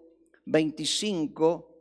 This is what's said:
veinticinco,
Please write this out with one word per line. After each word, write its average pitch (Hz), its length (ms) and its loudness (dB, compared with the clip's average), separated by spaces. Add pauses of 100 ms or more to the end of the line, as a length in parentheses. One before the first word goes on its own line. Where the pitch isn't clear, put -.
(440)
veinticinco, 156 1400 0